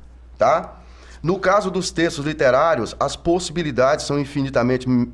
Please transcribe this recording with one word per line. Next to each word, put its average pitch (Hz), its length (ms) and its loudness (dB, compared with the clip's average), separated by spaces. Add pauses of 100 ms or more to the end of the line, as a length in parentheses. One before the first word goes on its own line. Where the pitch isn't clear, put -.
(380)
tá? 156 380 0 (480)
"No 185 160 0
caso 190 320 2
dos 180 180 -4
textos 165 340 -2
literários, 143 760 2
as 139 160 -2
possibilidades 151 920 0
são 143 140 -2
infinitamente 131 680 0
m-, 123 260 2